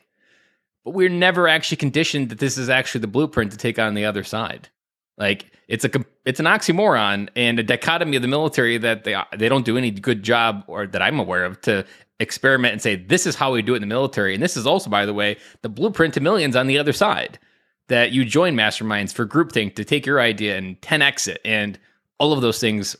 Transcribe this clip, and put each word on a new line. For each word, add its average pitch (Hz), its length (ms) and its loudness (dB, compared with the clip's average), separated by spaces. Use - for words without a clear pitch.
But 127 80 -10
we're 185 160 2
never 175 400 2
actually 156 300 0
conditioned 143 500 0
that 113 100 -12
this 127 180 -2
is 127 120 -6
actually 131 320 0
the 110 80 -6
blueprint 120 420 0
to 104 80 -16
take 117 220 -2
on 107 140 0
the 104 100 -2
other 104 180 -2
side. 110 460 -8
Like, 101 360 -2
it's 113 160 -4
a 127 40 2
com-, 131 180 -2
it's 131 160 -2
an 156 60 2
oxymoron 165 880 2
and 120 220 2
a 113 40 0
dichotomy 151 540 0
of 123 60 0
the 123 60 0
military 135 500 0
that 110 260 -2
they, 104 120 -2
they 110 120 2
don't 131 160 2
do 117 140 0
any 123 120 0
good 101 320 -2
job, 113 440 0
or 98 220 -8
that 92 140 -4
I'm 131 180 0
aware 90 240 -2
of, 92 180 -8
to 101 220 0
experiment 123 520 2
and 107 100 -8
say, 104 140 0
"This 101 300 0
is 147 100 -2
how 135 160 0
we 113 100 0
do 120 120 0
it - 20 -2
in 104 60 -4
the 104 40 -6
military." 113 480 -2
And 107 80 -2
this 175 140 -2
is 117 100 -4
also, 170 240 0
by 101 160 2
the 104 80 -4
way, 104 220 -2
the 117 60 -8
blueprint 160 460 0
to 143 60 0
millions 151 360 2
on 131 100 2
the 135 120 2
other 147 140 0
side, - 460 0
that 120 240 4
you 127 120 2
join 156 320 2
masterminds 107 560 0
for 120 140 -4
groupthink 127 500 0
to 107 80 -6
take 147 200 0
your 139 160 2
idea 104 380 0
and 92 240 -10
ten 151 200 0
X 139 260 0
it. 82 160 -8
And 104 340 -2
all 151 140 4
of 139 80 0
those 117 180 0
things 107 420 -2